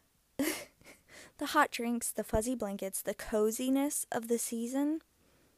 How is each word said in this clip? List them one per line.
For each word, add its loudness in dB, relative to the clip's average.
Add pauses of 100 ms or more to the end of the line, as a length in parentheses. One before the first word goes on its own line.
(380)
<laughs> 2 (960)
The -2
hot 4
drinks, -2
the -4
fuzzy 0
blankets, -4
the -4
coziness 2
of -4
the 2
season. 0 (580)